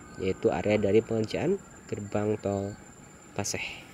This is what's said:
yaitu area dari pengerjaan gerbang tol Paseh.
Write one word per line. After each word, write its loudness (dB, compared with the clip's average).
yaitu 2
area 4
dari 6
pengerjaan 0
gerbang -2
tol 0
Paseh. -6